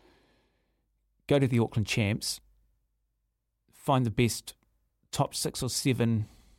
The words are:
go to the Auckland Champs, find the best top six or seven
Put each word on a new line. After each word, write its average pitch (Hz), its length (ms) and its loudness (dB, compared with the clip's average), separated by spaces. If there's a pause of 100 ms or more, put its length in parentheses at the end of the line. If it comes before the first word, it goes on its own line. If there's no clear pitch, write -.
(1300)
go 143 100 4
to 135 100 4
the 117 120 2
Auckland 110 280 0
Champs, - 540 -2 (1300)
find 131 340 0
the 117 40 0
best - 460 -2 (560)
top - 240 -2
six - 280 -6
or 127 60 -2
seven 117 580 0 (320)